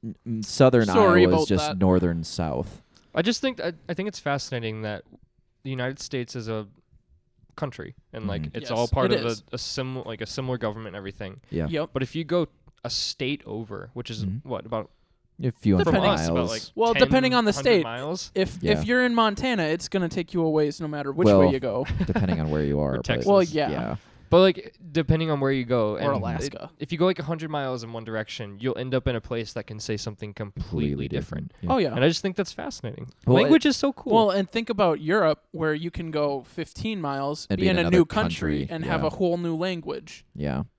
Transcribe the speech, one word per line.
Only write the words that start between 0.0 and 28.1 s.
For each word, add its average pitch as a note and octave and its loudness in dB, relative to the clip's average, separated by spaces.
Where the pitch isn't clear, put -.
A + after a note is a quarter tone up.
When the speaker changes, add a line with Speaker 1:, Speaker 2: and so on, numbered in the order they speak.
Speaker 1:
N-, A2 -10
n-, A2+ -4
southern B2 6
Speaker 2:
Sorry F#2+ 8
Speaker 1:
Iowa F2+ 8
is F2+ 6
Speaker 2:
about - -2
Speaker 1:
just F#2+ 2
Speaker 2:
that. F#2+ -4
Speaker 1:
northern F2+ 4
south. D#2 -6
Speaker 3:
I D#3+ 0
just A3+ 0
think, B3 -4
I, F3 -4
I F3 -4
think F#3 -6
it's - -10
fascinating A#2 -4
that G#2 -6
the C3 -8
United C3 -6
States B2+ -8
is A2+ -8
a A2 -6
country, - -10
and, G#2+ -8
like, F#2+ -4
Speaker 1:
Mm-hmm. D2+ -8
Speaker 3:
it's A2+ -10
Speaker 2:
Yes, A2+ -2
Speaker 3:
all A#2+ 2
part B2+ 2
Speaker 2:
it - 2
Speaker 3:
of A2+ -4
Speaker 2:
is. A2+ -4
Speaker 3:
a, B2 -10
a - -6
sim-, C3 -6
like, A2+ -10
a A2 -6
similar B2+ -6
government A2 -6
and F#2 -12
everything. G2 -12
Speaker 1:
Yeah. D#3+ -2
Speaker 2:
Yep. D#3+ -2
Speaker 3:
But C3 -2
if - -10
you D#3+ -4
go E3+ 0
a A#2+ -8
state - -4
over, G#2+ -10
which A#2+ -10
is G#2+ -6
Speaker 1:
Mm-hmm. A2 -6
Speaker 3:
what, A#2+ -6
about A2 -8
Speaker 1:
A B2+ 0
few G2+ 2
hundred - 4
Speaker 3:
from - 4
us, D#2+ 2
Speaker 2:
Depending. D#2+ 0
Speaker 3:
about, E2+ 0
Speaker 1:
miles. - 0
Speaker 3:
like, - -4
Speaker 2:
Well, A#3 2
Speaker 3:
ten, - 6
Speaker 2:
depending B3+ 4
on A#3+ 4
the G#3 2
Speaker 3:
hundred C#3+ -2
Speaker 2:
state. G3+ 4
Speaker 3:
miles? C3 -6
Speaker 2:
If, F#3 0
Speaker 1:
Yeah. - 2
Speaker 2:
if D3+ -2
you're B3 2
in A#3+ 2
Montana, A3 2
it's D#3+ -2
gonna F3+ 0
take E3+ -6
you F3 0
a D#3+ 2
ways D3+ 0
no E3 -6
matter D3 -6
which D#3 2
Speaker 1:
Well, G3 8
Speaker 2:
way F#2 8
you C3 0
go. A#2+ -2
Speaker 1:
<laughs> F3 0
depending F2+ 0
on D#2 -2
where D2+ 2
you C#2+ 2
are, C#2+ 0
Speaker 3:
Or - -2
Speaker 1:
but A#2+ -6
Speaker 3:
Texas. B2 0
Speaker 2:
Well, G3 6
yeah. D3+ -2
Speaker 1:
yeah. G#2+ -4
Speaker 3:
But, F3 8
like, F#3+ 2
depending D#3+ 2
on C#3 0
where C3+ 2
you C3 0
go, A2+ 0
Speaker 2:
Or - -6
Speaker 3:
and - -2
it, C#3 -2
Speaker 2:
Alaska. A#2+ -6
Speaker 3:
if D3 -8
you E3 -4
go, E3+ 4
like, F#3 0
a D#3 -8
hundred D#3+ -6
miles C3 -4
in A#2 -12
one A2+ -10
direction, G#2+ -8